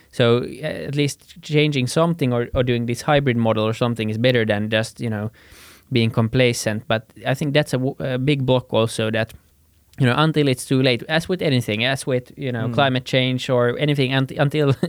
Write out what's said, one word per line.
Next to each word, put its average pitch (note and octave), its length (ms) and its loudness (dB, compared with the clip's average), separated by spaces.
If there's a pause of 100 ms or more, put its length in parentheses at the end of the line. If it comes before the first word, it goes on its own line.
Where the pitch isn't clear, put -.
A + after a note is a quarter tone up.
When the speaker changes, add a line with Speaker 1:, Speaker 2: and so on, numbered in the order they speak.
(120)
Speaker 1:
So, A#2+ 280 4
uh, - 260 -8
at D#3 300 -8
least - 460 -4
changing D3 460 0
something D#3+ 460 0
or, A#2+ 200 -2
or C3 100 0
doing A#2+ 220 0
this A#2+ 180 -6
hybrid C#3 340 2
model A2 260 2
or A2 100 0
something A#2 360 -2
is A2 80 -4
better B2 260 2
than G#2+ 260 0
just, A2 300 -2
you A#2+ 100 -4
know, G#2+ 220 -4 (600)
being A#2 180 2
complacent. A#2 800 0
But - 260 -4 (120)
I B2+ 80 0
think C#3 200 -2
that's C#3+ 200 0
a B2+ 40 2
w-, C3 220 -2
a B2+ 180 -2
big C#3 280 0
block B2+ 280 0
also A2 380 0
that, A2+ 220 -2 (680)
you C3+ 60 2
know, A#2+ 120 4
until D3+ 300 2
it's B2+ 180 -2
too C3 160 2
late, B2+ 260 2
as D#3+ 220 -2
with F3+ 120 -4
anything, A#2+ 440 0
as C3 220 -2
with, B2+ 280 -2
you C3+ 160 -6
know, A#2 160 -4
Speaker 2:
Mm. A#2+ 60 -4
Speaker 1:
climate C3 320 0
change B2+ 440 0
or B2 280 2
anything, C#3+ 340 0
unt-, C3+ 200 0
until C#3+ 440 0 (140)